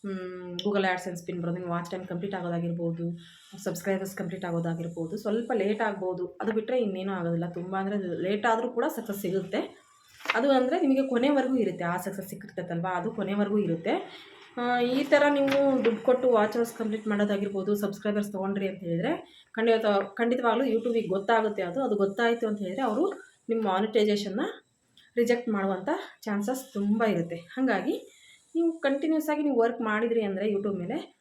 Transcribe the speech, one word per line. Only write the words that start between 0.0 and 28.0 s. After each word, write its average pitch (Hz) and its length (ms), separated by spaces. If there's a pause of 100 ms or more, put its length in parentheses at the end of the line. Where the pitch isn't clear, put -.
ಹ್ಮ್, 185 440 (140)
Google 202 260
AdSense 180 380
ಪಿನ್ 180 140
ಬರೋದು, 175 180
ನಿಮ್ಮ 180 140
ವಾಚ್ 175 180
ಟೈಮ್ 185 180
ಕಂಪ್ಲೀಟ್ 190 280
ಆಗೋದಾಗಿರ್ಬೋದು, 170 680 (600)
ಸಬ್ಸ್ಕ್ರೈಬರ್ಸ್ 190 540
ಕಂಪ್ಲೀಟ್ 180 300
ಆಗೋದಾಗಿರ್ಬೋದು, 170 640 (100)
ಸ್ವಲ್ಪ 226 260 (120)
ಲೇಟ್ 208 260
ಆಗ್ಬೋದು. 185 380 (160)
ಅದು 214 160
ಬಿಟ್ಟರೆ 233 280
ಇನ್ನೇನೂ 190 340
ಆಗೋದಿಲ್ಲ. 170 280 (100)
ತುಂಬ 180 160 (100)
ಅಂದರೆ 202 140 (280)
ಲೇಟ್ 208 260
ಆದರೂ 233 260
ಕೂಡ 247 80 (120)
ಸಕ್ಸಸ್ 208 280
ಸಿಗುತ್ತೆ. 190 360 (760)
ಅದು 254 100 (100)
ಅಂದರೆ 254 180 (100)
ನಿಮಗೆ 269 280
ಕೊನೆವರೆಗೂ 262 500
ಇರುತ್ತೆ, 175 300
ಆ - 20 (100)
ಸಕ್ಸಸ್ 190 280
ಸಿಕ್ಕಿರ್ತೈತಲ್ವಾ, 170 680
ಅದು 220 100 (100)
ಕೊನೆವರೆಗೂ 202 480
ಇರುತ್ತೆ. 170 260 (680)
ಆ, 240 40 (340)
ಈ 285 40 (120)
ಥರ 285 100 (160)
ನೀವು 277 180 (280)
ದುಡ್ಡು 220 240
ಕೊಟ್ಟು 254 280
ವಾಚ್ 214 220
ಅವರ್ಸ್ 233 220
ಕಂಪ್ಲೀಟ್ 214 320
ಮಾಡೋದಾಗಿರ್ಬೋದು, 202 600 (100)
ಸಬ್ಸ್ಕ್ರೈಬರ್ಸ್ 208 540
ತೊಗೊಂಡ್ರಿ 196 340
ಅಂತ 190 160
ಹೇಳಿದ್ರೆ 180 260 (440)
ಖಂಡಿತ, 226 280 (360)
ಖಂಡಿತವಾಗ್ಲೂ 240 520
YouTube-ಗೆ 226 440
ಗೊತ್ತಾಗುತ್ತೆ. 208 520
ಅದು, 254 180
ಅದು 208 180
ಗೊತ್ತಾಯಿತು 233 460
ಅಂತ 202 140
ಹೇಳಿದ್ರೆ 226 240
ಅವರು 254 160 (460)
ನಿಮ್ಮ 226 120 (100)
ಮಾನಿಟೈಸೇಷನ್ನ 208 720 (760)
ರಿಜೆಕ್ಟ್ 233 340
ಮಾಡುವಂಥ 196 340 (380)
ಚಾನ್ಸಸ್ 208 360 (140)
ತುಂಬ 208 240 (120)
ಇರುತ್ತೆ. 170 240 (180)
ಹಾಗಾಗಿ 254 400 (600)